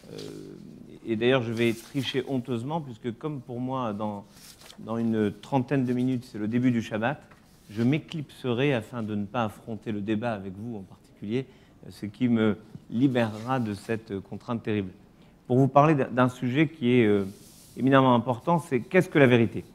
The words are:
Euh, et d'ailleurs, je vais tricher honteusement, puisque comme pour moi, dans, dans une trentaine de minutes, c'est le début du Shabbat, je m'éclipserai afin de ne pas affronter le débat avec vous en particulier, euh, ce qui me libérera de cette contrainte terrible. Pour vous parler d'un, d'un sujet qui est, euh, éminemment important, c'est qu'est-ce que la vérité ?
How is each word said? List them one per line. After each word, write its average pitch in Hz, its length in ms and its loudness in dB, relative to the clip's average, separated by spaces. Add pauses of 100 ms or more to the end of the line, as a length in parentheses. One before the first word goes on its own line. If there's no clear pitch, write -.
(120)
Euh, 53 40 -16 (880)
et 113 100 -2
d'ailleurs, 123 260 2
je 117 100 -6
vais 117 200 0
tricher 127 560 -6
honteusement, 131 520 -4
puisque 123 360 -10
comme 151 240 -10
pour 123 200 -12
moi, 127 320 -4
dans, 104 320 -6 (560)
dans 110 160 -6
une 110 360 0 (100)
trentaine 135 420 -2
de 123 80 -2
minutes, 123 380 -2
c'est 113 80 -12
le 107 100 -4
début 123 220 2
du 117 120 0
Shabbat, 113 380 -4 (500)
je 107 120 -4
m'éclipserai 135 920 -2
afin 117 280 -6
de 107 120 -6
ne 104 100 -4
pas 113 200 -4
affronter 107 480 -10
le 104 80 -6
débat 110 320 -2
avec 98 240 -10
vous 113 200 -12
en 95 60 -14
particulier, 107 640 -8 (400)
euh, - 40 -18
ce 101 160 -12
qui 120 220 -2
me 110 280 4 (340)
libérera 120 680 0
de 104 140 -4
cette 101 460 -6
contrainte 110 420 -8
terrible. 104 280 -2 (560)
Pour 123 120 2
vous 135 100 4
parler 147 260 6
d'un, 131 140 0
d'un 127 200 2
sujet 131 400 0
qui 120 240 0
est, 123 140 6
euh, 101 180 4 (520)
éminemment 131 380 6
important, 120 440 0
c'est 131 220 -2
qu'est-ce - 280 2
que - 100 2
la 139 80 10
vérité ? 117 380 4 (100)